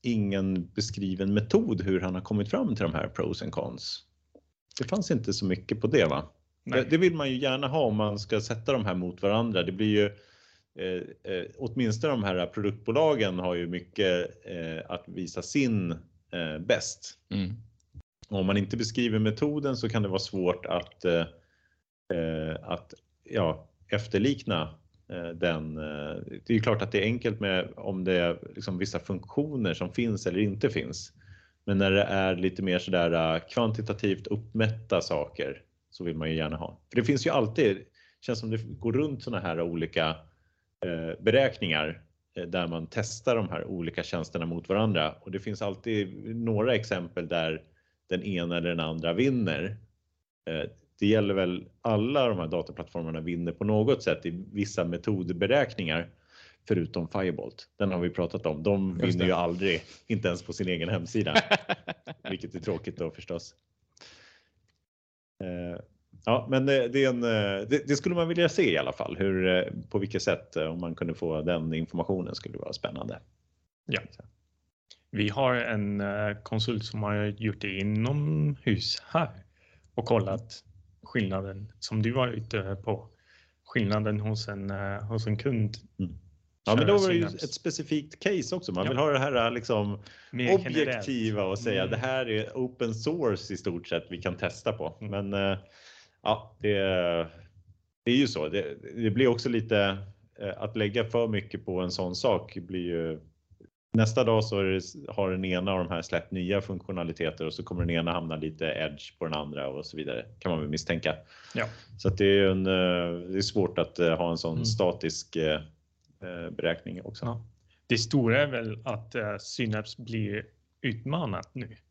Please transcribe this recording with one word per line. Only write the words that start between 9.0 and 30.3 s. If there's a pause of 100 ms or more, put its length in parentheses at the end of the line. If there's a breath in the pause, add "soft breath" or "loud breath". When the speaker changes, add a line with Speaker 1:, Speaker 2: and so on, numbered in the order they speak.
Speaker 1:
varandra.
Det
blir
ju, (800 soft breath)
eh,
eh, (140)
åtminstone
de
här
produktbolagen
har
ju
mycket, (140)
eh,
att
visa
sin, (400)
eh,
bäst. (160)
Speaker 3:
Mm. (800)
Speaker 1:
Och
om
man
inte
beskriver
metoden
så
kan
det
vara
svårt
att,
eh, (880 soft breath)
eh,
att, (300)
ja, (180)
efterlikna, (480)
eh,
den,
eh, (120)
det
är
ju
klart
att
det
är
enkelt
med,
om
det
är (160)
liksom
vissa
funktioner
som
finns
eller